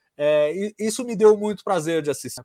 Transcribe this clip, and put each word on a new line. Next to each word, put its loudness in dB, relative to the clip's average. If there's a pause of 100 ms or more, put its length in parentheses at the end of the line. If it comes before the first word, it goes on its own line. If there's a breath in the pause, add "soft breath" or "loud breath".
(180)
é, 2
e -6
isso -4
me -6
deu 6
muito -6
prazer -2
de -6
assistir, -6